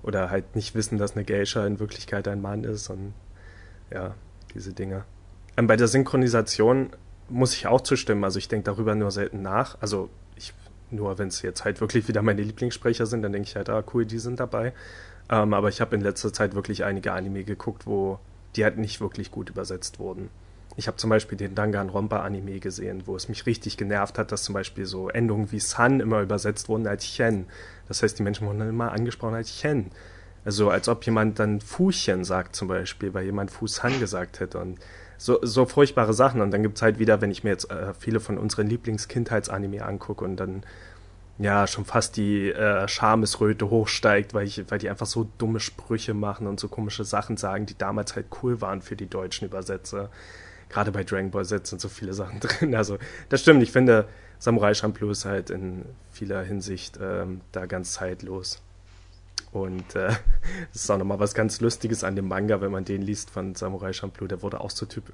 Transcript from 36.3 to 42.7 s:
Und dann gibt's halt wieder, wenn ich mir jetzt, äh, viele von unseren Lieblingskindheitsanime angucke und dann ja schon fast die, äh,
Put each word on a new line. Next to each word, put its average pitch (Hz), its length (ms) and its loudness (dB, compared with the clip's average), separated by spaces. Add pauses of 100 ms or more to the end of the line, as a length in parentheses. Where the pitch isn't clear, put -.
Und 98 100 2
dann 101 100 2
gibt's 107 220 0
halt 110 160 4
wieder, 107 220 6
wenn 101 100 2
ich - 120 -6
mir 107 60 2
jetzt, - 220 -2
äh, 95 260 -6
viele 113 220 0
von 104 180 -4
unseren 104 300 0
Lieblingskindheitsanime 107 1160 -2
angucke 101 400 -6
und 92 140 -4
dann 95 240 -4 (800)
ja 101 260 6
schon 101 200 -4
fast - 320 0
die, 101 340 2
äh, 101 360 2